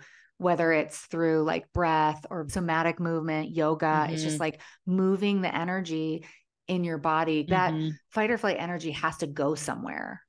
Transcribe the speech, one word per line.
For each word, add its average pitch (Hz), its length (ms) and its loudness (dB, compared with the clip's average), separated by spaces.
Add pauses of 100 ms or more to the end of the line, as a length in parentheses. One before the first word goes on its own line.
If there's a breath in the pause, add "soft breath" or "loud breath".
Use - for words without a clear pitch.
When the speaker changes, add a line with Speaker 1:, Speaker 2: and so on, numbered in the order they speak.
(380 loud breath)
Speaker 1:
whether 170 360 2
it's - 260 0
through, 165 440 0
like, - 300 -2
breath 156 560 2
or 160 200 -6
somatic 165 500 0
movement, 160 520 -2
yoga, 156 580 2
it's 160 140 -4
just, 156 120 -2
Speaker 2:
Mm-hmm. 151 60 -2
Speaker 1:
like, 156 200 -4 (240 loud breath)
moving 190 560 2
the 180 140 -2
energy 165 680 -4 (420 loud breath)
in 180 160 0
your 165 140 -2
body. 160 520 2
That 185 240 2
Speaker 2:
Mm-hmm. 156 160 -2 (220)
Speaker 1:
fight 214 200 0
or 233 60 0
flight 208 220 0
energy 165 320 -4
has 160 260 -2
to 160 100 -4
go 143 280 0
somewhere. - 720 -8